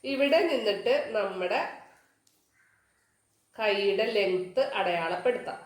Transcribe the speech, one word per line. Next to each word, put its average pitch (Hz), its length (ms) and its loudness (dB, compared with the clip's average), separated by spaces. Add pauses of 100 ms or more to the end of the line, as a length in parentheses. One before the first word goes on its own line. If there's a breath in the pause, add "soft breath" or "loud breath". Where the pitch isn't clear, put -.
(140)
ഇവിടെ 277 260 4 (100)
നിന്നിട്ട് 214 420 0 (240)
നമ്മുടെ 190 440 -2 (2000)
കൈയുടെ 202 460 2 (120)
ലെങ്ത് 185 440 0 (180)
അടയാളപ്പെടുത്താം. 180 880 -2